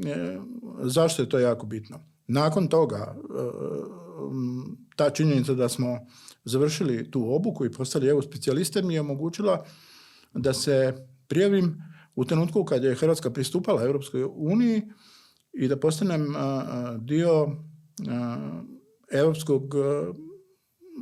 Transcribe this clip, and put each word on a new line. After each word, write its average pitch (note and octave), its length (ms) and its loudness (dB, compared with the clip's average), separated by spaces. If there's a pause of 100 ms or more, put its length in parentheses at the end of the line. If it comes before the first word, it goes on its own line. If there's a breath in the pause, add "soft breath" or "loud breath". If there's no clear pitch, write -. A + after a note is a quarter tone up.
(840)
zašto D#3 400 2
je A#2 60 -2
to C3+ 100 2
jako A#2+ 280 2
bitno. G#2+ 340 -10 (260)
Nakon D#3 420 2
toga, A#2+ 480 2
e, C3 260 -8 (880)
m, B2+ 460 -6 (200)
ta D3 140 2
činjenica C#3 440 2
da B2 140 2
smo B2 300 -2 (460 loud breath)
završili C3 640 0
tu B2 240 0
obuku F3 300 0
i A2 80 0
postali C3 360 0
E D3 60 6
U C#3 80 2
specijaliste D3+ 600 -2
mi F3 120 -2
je D#3 60 0
omogućila E3 640 -2 (680 loud breath)
da B2 180 2
se C3 540 2 (220)
prijavim F#3 540 2 (320 loud breath)
u B2+ 100 0
trenutku E3 400 2
kad C3+ 200 2
je C3 100 4
Hrvatska D#3 360 2
pristupala C#3 520 0
Europskoj C3+ 420 0
uniji G#3 580 2 (720 loud breath)
i D3+ 160 0
da C#3 80 2
postanem, D#3 600 2
a, - 40 -6
a, B2+ 600 -4
dio, D3+ 560 2 (520)
a, A#2+ 540 -4 (480)
Europskog, C#3+ 640 2
a, C#3+ 380 0 (880)